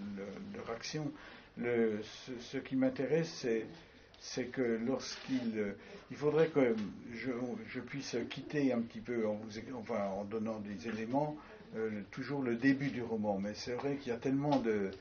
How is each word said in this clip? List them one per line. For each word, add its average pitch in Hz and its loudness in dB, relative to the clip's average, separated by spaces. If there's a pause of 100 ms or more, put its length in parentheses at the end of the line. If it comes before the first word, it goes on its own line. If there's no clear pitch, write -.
(160)
leur, 98 -6 (260)
leur - -8
action. 156 -4 (480)
Le, 117 4
ce, - -14
ce - -6
qui 131 -2
m'intéresse, 131 4 (120)
c'est, 113 2 (540)
c'est - -4
que 120 0
lorsqu'il, 127 0
euh, 101 0 (340)
il 123 -8
faudrait 147 6
que 127 6 (360)
je, 117 -4 (380)
je 127 -6
puisse 135 -6 (140)
quitter 139 2
un 117 4
petit 117 -4
peu, 117 0
en 107 2
vous, 107 -8 (260)
enfin, 107 0 (120)
en 101 -2
donnant 107 -2
des 101 -6
éléments, 127 0 (400)
euh, 107 -2 (100)
toujours 135 -2
le 120 2
début 135 4
du 120 -4
roman. 107 0
Mais 104 -2
c'est 123 -4
vrai 139 0
qu'il 120 -4
y - 2
a 110 -4
tellement 139 4
de, 104 2